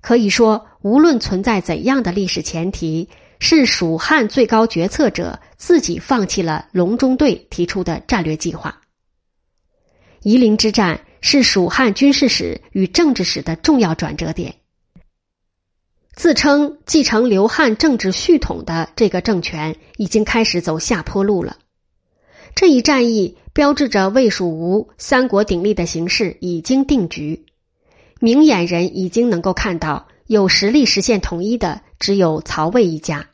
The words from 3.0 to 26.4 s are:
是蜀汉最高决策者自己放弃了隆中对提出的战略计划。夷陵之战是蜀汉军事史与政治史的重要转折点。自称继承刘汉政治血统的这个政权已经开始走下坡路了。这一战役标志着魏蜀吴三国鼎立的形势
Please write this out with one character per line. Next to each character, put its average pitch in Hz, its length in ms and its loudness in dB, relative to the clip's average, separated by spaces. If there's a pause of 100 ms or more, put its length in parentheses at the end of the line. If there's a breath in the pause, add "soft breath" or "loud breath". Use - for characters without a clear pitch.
是 311 260 4
蜀 165 320 -2
汉 247 320 0
最 254 160 2
高 226 220 2
决 170 200 -2
策 269 220 0
者 - 300 -8 (180 soft breath)
自 349 240 2
己 175 160 -6
放 214 300 -2
弃 190 160 -4
了 156 280 -4
隆 185 240 0
中 254 220 0
对 - 320 0
提 175 160 -4
出 180 180 -6
的 165 180 -4
战 196 220 -2
略 156 140 -4
计 160 160 -6
划。 - 280 -14 (1400)
夷 214 160 4
陵 214 200 4
之 214 140 0
战 190 300 0 (200 soft breath)
是 277 200 2
蜀 185 260 2
汉 240 280 2
军 277 180 4
事 262 160 2
史 - 320 -4 (100)
与 190 140 0
政 294 300 2
治 185 80 -4
史 - 180 -6
的 160 140 -6
重 285 240 2
要 170 160 2
转 - 200 -6
折 170 160 -6
点。 - 220 -10 (1600)
自 320 220 2
称 285 500 2
继 311 160 2
承 226 260 0
刘 202 200 2
汉 240 280 0
政 277 220 2
治 190 140 -4
血 320 260 2
统 - 260 -4
的 165 320 -6
这 214 140 2
个 180 120 -4
政 196 200 0
权 156 340 -6 (220 soft breath)
已 208 80 -4
经 214 180 0
开 226 200 0
始 180 180 -2
走 160 160 -4
下 160 240 -4
坡 196 220 -4
路 196 200 0
了。 - 140 -10 (960 soft breath)
这 381 160 4
一 254 140 4
战 254 280 2
役 208 280 -2 (140 soft breath)
标 294 200 2
志 277 160 -2
着 196 220 0
魏 240 180 4
蜀 180 220 -2
吴 175 480 -2
三 262 280 0
国 202 160 0
鼎 180 200 -2
立 208 100 2
的 240 140 -2
形 170 200 -6
势 185 340 -4